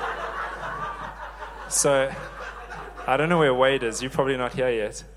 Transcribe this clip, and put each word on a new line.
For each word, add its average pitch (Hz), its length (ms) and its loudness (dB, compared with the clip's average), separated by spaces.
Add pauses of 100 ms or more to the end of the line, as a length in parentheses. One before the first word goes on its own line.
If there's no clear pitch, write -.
(1700)
So, 135 420 2 (960)
I 127 120 4
don't 156 120 4
know 175 80 6
where 147 160 8
Wade 131 300 6
is. 113 180 0
You're 131 80 -4
probably 135 260 2
not 123 180 -2
here 127 160 2
yet. 110 340 -2 (140)